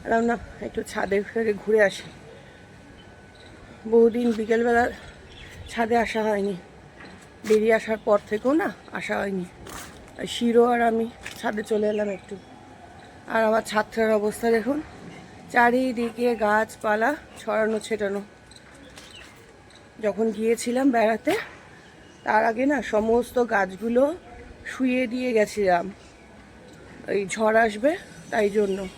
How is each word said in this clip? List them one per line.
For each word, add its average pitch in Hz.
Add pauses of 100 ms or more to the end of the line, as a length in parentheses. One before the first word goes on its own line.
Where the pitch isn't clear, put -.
বললাম, 226
"না, 233 (240)
একটু 220
ছাদে 202
ফেরে 220
ঘুরে 208
আসি।" 190 (1900)
বহুদিন 233
বিকেলবেলা 233 (800)
ছাদে 226
আসা 220
হয়নি, 202 (920)
বেরিয়ে 214
আসার 220
পর 208 (100)
থেকেও 214
না 320 (180)
আসা 208
হয়নি। 196 (720)
আর -
শিরো 233
আর 240
আমি 226 (280)
ছাদে 214
চলে 214
এলাম 208
একটু। 190 (920)
আর 226
আমার 220
ছাদটার 220
অবস্থা 214
দেখুন, 226 (720)
চারিদিকে 240
গাছপালা 214 (240)
ছড়ানো 220
ছেটানো। 202 (1800)
যখন 214
গিয়েছিলাম 233
বেড়াতে, 226 (840)
তার 220
আগে 233
না 277
সমস্ত 226
গাছগুলো 220 (500)
শুইয়ে 254
দিয়ে 247
গেছিলাম, 196 (1160)
ওই 196
ঝড় 220
আসবে 226 (340)
তাই 214
জন্য। 196 (100)